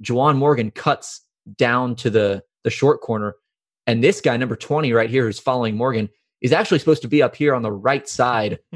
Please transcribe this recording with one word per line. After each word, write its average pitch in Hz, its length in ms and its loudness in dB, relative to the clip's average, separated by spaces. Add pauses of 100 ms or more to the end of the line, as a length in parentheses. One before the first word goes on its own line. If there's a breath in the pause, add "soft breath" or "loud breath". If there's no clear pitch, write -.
Juwan 131 340 2
Morgan 131 360 2
cuts - 500 -6 (340)
down 123 400 0
to - 140 -2
the, 101 320 2 (220)
the 117 60 -2
short 139 300 2
corner. 104 340 -6 (520)
And 117 180 2
this 180 160 4
guy, 123 160 0
number 117 200 -4
twenty 147 360 -2
right 113 180 2
here, 127 140 2
who's 107 140 -4
following 123 360 -2
Morgan, 113 340 -2 (340)
is 127 100 2
actually 165 260 2
supposed 147 240 2
to 127 60 -8
be 147 140 4
up 127 120 0
here 147 200 0
on 123 80 -2
the 110 100 -4
right 131 340 -2
side 117 520 -2 (180)